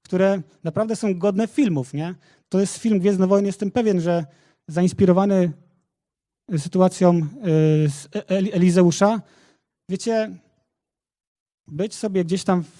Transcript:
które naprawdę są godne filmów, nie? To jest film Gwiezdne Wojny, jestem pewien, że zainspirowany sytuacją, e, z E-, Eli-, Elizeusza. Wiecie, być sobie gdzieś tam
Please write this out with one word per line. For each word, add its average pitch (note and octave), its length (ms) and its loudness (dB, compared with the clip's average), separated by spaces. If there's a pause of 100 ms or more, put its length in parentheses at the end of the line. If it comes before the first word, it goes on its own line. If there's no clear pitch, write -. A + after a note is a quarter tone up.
które F#3+ 380 -2 (220)
naprawdę G#3 320 -6
są G3 220 -4
godne G3+ 300 -2
filmów, E3 460 -4
nie? E3 200 -8 (340)
To F#3+ 120 0
jest G3 180 -4
film G#3+ 200 0
Gwiezdne F#3+ 280 2
Wojny, G3+ 200 2
jestem G3 240 -4
pewien, G#3+ 300 0
że E3+ 240 -2 (440)
zainspirowany F3+ 840 2 (1040)
sytuacją, F#3 600 2
e, E3 40 0 (680)
z C#3+ 260 -8
E-, G#3 140 -8
Eli-, G3 240 -2
Elizeusza. F3+ 680 4 (680)
Wiecie, G#3+ 480 -4 (1300)
być F#3 280 -8
sobie F#3+ 300 -2
gdzieś F3+ 200 -2
tam F3+ 200 0 (160)